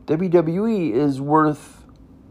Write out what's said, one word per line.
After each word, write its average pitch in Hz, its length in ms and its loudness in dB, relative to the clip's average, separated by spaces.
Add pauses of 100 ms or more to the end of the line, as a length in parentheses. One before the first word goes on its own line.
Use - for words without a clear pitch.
W 170 240 -2
W 170 360 2
E 185 260 -2
is 135 280 0
worth 151 640 0 (460)